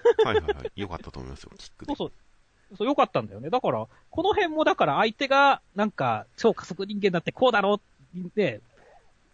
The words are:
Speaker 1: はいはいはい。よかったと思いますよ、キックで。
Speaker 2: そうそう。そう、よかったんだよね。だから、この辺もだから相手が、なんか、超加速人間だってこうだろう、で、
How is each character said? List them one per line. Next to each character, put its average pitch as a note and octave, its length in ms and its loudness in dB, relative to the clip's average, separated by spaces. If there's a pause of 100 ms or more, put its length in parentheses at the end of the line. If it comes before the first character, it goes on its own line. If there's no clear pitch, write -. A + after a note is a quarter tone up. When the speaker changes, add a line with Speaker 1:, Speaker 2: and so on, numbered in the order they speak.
(240)
Speaker 1:
は G#4+ 100 2
い - 20 2
は A4 60 2
い - 20 -12 (100)
は - 100 -8 (120)
い。 - 40 -10
よ - 80 -6
か F2 80 -10
っ - 40 -12
た - 120 -14
と - 80 -14
思 B1+ 80 -12
い C2+ 40 -12
ま C#2+ 60 -14
す - 60 -20
よ、 - 140 -20
キ - 120 -20
ッ - 80 -20
ク - 80 -18
で。 D4 100 -6
Speaker 2:
そ F3 100 -6
う - 40 -10
そ - 640 -20
う。 - 40 -20
そ G#3 80 -4
う、 - 20 2
よ C#4+ 80 0
か C#4+ 80 4
っ - 80 0
た C3+ 100 0
ん A2 60 -12
だ G2 60 -16
よ G2+ 60 -16
ね。 C#3 100 -10
だ B3 120 0
か F#3 100 0
ら、 A2+ 160 -4 (220)
こ D#4+ 140 -6
の F#4+ 60 2
辺 F#4 200 2
も D#4 140 -2
だ D4+ 120 2
か F#3 100 2
ら C#3+ 120 2
相 A3 160 2
手 C#4 140 -4
が、 C4+ 340 4 (140)
な G#3 100 0
ん G#3 60 -4
か、 A#2 440 -2
超 G#3+ 180 2
加 - 120 -10
速 F#3+ 200 -10
人 G3+ 160 -8
間 G3 100 2
だ F3 80 -2
っ - 40 -6
て - 80 -4
こ B3+ 180 2
う - 20 6
だ G3 100 2
ろ G3+ 140 2
う、 G3+ 60 -8 (540)
で、 D3+ 260 -2 (720)